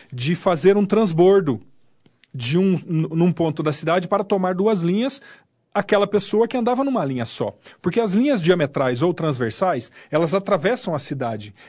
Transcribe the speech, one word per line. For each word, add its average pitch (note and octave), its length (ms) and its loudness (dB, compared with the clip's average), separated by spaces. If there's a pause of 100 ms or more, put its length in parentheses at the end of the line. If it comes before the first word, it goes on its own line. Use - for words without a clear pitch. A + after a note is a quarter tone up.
(120)
de C3 220 -4
fazer F3+ 420 2
um G#3 80 2
transbordo F#3 760 4 (720)
de C3 260 -2
um, F#3+ 160 4 (120)
n-, D#3+ 240 0
num E3+ 220 2
ponto D#3+ 300 -2
da D3+ 100 0
cidade E3+ 340 -2
para G#3 160 0
tomar F#3+ 320 0
duas G3 280 0
linhas, G3+ 380 -2 (520)
aquela G3+ 340 2
pessoa G#3+ 400 0
que A#3+ 100 -6
andava B3 280 0
numa B3 180 -2
linha C3 220 -4
só. G#2+ 320 -6 (240)
Porque F#3 200 -2
as G#3+ 120 0
linhas A#3+ 300 2
diametrais C#3 580 2
ou E3+ 140 2
transversais, C3+ 760 -2 (200)
elas D#3 240 0
atravessam G3 600 -2
a D3 40 -2
cidade. A2+ 560 -8 (140)